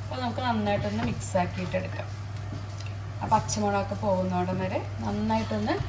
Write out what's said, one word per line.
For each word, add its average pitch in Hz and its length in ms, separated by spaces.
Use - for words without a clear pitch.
അപ്പൊ - 180
നമുക്ക് 247 260
നന്നായിട്ടൊന്ന് 208 640
മിക്സ് - 320
ആക്കിയിട്ടെടുക്കാം. 180 680
ആ - 120
പച്ചമുളകൊക്കെ 202 640
പോകുന്നോടം 185 580
വരെ 185 160
നന്നായിട്ടൊന്ന് 214 720